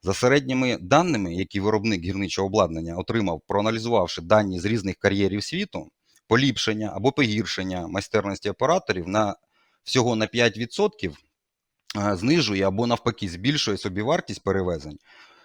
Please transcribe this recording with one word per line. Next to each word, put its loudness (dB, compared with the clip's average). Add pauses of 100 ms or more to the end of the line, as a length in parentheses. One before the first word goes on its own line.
за -2
середніми 2
даними, 2
які -4
виробник 0
гірничого -2
обладнання 0
отримав, -2
проаналізувавши 0
дані 4
з -6
різних -2
кар'єрів 2
світу, -8 (360)
поліпшення 0
або 2
погіршення -2
майстерності -2
операторів 0
на, 0 (480)
всього 2
на 0
п'ять 0
відсотків, -2 (800)
е, 2
знижує 2
або 0
навпаки -2
збільшує -2
собівартість -4
перевезень, -2 (460)